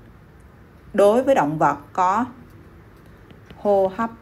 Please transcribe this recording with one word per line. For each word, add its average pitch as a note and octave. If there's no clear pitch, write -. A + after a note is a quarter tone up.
đối G#3
với C4+
động D#3
vật D3
có F#3+
hô G3
hấp A3+